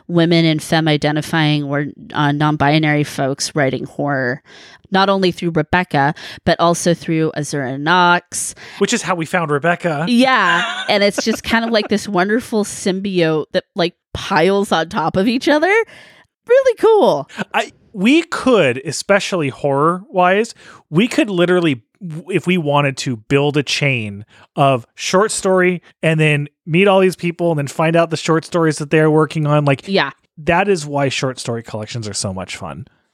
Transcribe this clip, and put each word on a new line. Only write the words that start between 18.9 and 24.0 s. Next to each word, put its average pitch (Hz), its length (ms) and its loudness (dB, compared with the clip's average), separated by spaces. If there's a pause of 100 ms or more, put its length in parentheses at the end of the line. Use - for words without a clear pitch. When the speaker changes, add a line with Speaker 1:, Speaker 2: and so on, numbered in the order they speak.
Speaker 2:
horror-wise, 180 1080 0 (340)
we 185 180 2
could 254 220 0
literally, 175 540 2 (240)
w-, 160 180 -12 (100)
if 165 120 -4
we 180 100 2
wanted 143 400 0
to, 127 200 -6
build 139 400 0
a 147 60 2
chain 110 600 -4 (300)